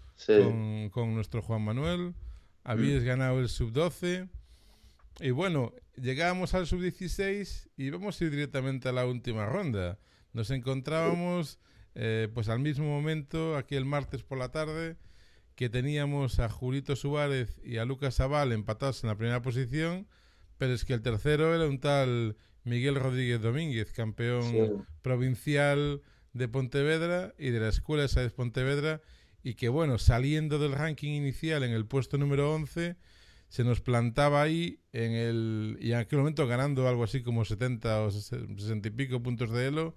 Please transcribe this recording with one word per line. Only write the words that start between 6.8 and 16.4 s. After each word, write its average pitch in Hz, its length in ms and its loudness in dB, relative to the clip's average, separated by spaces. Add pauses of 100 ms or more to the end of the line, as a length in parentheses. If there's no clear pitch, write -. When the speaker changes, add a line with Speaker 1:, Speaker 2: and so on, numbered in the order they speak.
Speaker 2:
dieciséis 196 920 -4
y 135 140 -4
vamos 185 300 -6
a 175 40 0
ir 160 60 0
directamente 135 580 -2
a 127 40 0
la 127 140 2
última 117 400 -2
ronda. 107 520 -2 (340)
Nos 113 180 -4
encontrábamos, 160 1080 -2 (360)
eh, 113 400 -2
pues 113 140 -2
al 113 120 0
mismo 147 260 0
momento, 156 680 -2
aquí 139 200 -4
el 135 80 0
martes 139 380 -4
por 135 160 -8
la 127 120 -4
tarde, 156 460 -4 (580)
que 123 140 -2
teníamos 143 720 2